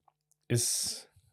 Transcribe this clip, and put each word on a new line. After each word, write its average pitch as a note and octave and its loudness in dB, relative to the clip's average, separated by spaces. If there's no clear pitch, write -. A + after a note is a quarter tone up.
ist - 0